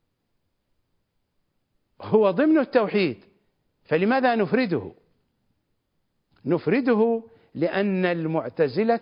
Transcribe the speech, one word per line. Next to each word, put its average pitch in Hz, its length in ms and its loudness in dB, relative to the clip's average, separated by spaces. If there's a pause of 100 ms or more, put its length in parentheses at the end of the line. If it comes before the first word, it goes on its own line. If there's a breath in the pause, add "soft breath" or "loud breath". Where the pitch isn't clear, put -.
(2000)
هو 208 300 2
ضمن 302 280 2
التوحيد، 202 680 0 (600)
فلماذا 240 500 0
نفرده؟ 175 580 -2 (1500)
نفرده 226 800 0 (320 soft breath)
لأن 190 520 -2
المعتزلة 165 960 -2